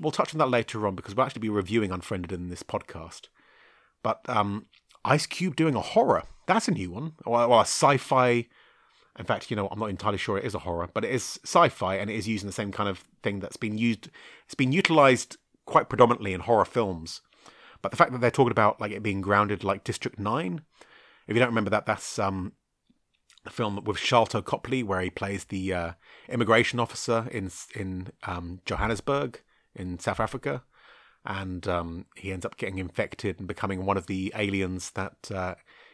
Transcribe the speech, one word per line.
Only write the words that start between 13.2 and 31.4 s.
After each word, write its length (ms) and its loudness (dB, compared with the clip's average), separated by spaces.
thing 180 -4
that's 160 -12
been 220 -4
used, 320 0
it's 100 -18
been 180 2
utilized 640 4
quite 220 4
predominantly 440 6
in 80 -4
horror 240 6
films. 560 -2
But 100 -6
the 60 -8
fact 160 6
that 80 -4
they're 100 6
talking 220 4
about, 280 4
like, 120 -4
it 100 -8
being 180 -2
grounded 440 2
like 180 -2
District 360 -6
Nine, 440 -2
if 60 -2
you 60 4
don't 80 6
remember 220 0
that, 160 0
that's, 320 -4
um, 340 -2
the 60 -16
film 340 -4
with 120 -4
Sharlto 480 2
Copley, 400 -4
where 160 -2
he 100 -2
plays 340 -6
the, 280 -4
uh, 200 -4
immigration 500 4
officer 540 -2
in, 180 -6
in, 380 -8
um, 400 -8
Johannesburg 760 -2
in 240 -8
South 220 -4
Africa. 420 -4
And, 440 -6